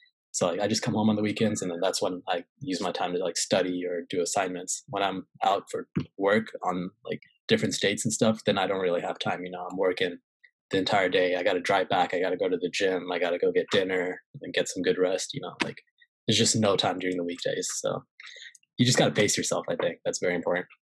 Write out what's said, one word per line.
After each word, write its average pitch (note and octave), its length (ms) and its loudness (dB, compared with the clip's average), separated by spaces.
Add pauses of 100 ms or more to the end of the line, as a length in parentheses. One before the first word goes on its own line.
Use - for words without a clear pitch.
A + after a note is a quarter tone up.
(320)
So, - 160 0
like, F2+ 120 -2
I G2+ 80 2
just G#2+ 140 0
come G#2+ 120 0
home G#2+ 160 4
on G#2 60 4
the G#2 60 0
weekends, G#2+ 400 0
and F#2 80 -2
then E2+ 100 -6
that's F#2 220 0
when F2+ 260 -2
I F2 160 -2 (160)
use - 200 -4
my F2+ 120 -2
time F2+ 220 -4
to, F2 60 0
like, E2+ 180 -2
study F2+ 480 0
or F2 240 -4
do F2+ 120 0
assignments. F2+ 680 -4
When G2 140 -2
I'm F#2 260 -2 (160)
out F#2+ 260 0
for - 180 -6 (300)
work G#2 300 4 (160)
on, F#2 260 -2 (140)
like, F2+ 180 -8 (260)
different - 260 2
states - 300 0
and G#2+ 100 -2
stuff, A2 300 2
then G2 140 2
I F#2+ 100 2
don't F#2+ 120 0
really F2 220 2
have F2+ 160 -4
time, F2+ 260 -4
you F2+ 80 -8
know, F2+ 180 -8
I'm F#2 80 -8
working F2+ 400 0 (520)
the G2 80 0
entire F#2+ 320 2
day. F2+ 260 4
I F2 80 -2
gotta F#2 160 2
drive F#2 300 2
back, F#2 240 2
I F2 60 0
gotta F#2 180 0
go F#2+ 100 0
to F2+ 100 0
the F2 120 -2
gym, F2+ 420 0
I F2 80 -2
gotta F2 180 0
go F#2 140 2
get F2 180 0
dinner F#2 520 0 (200)
and F2 120 -10
get F2+ 140 0
some F#2 140 -4
good F2 160 2
rest, F2+ 360 0
you - 80 -8
know, F#2 120 -10 (100)
like, - 180 -8 (440)
there's G#2+ 120 4
just A2+ 180 4
no G2+ 200 4
time F#2 220 2
during F#2 200 -2
the E2+ 60 -2
weekdays. - 520 -4
So - 280 -4 (760)
you B2 80 4
just B2 120 4
gotta B2 160 4
pace G#2 220 2
yourself, F#2 320 -2
I E2+ 80 -2
think. F2 280 -4
That's E2+ 160 -4
very F2+ 140 0
important. F2 320 -2 (160)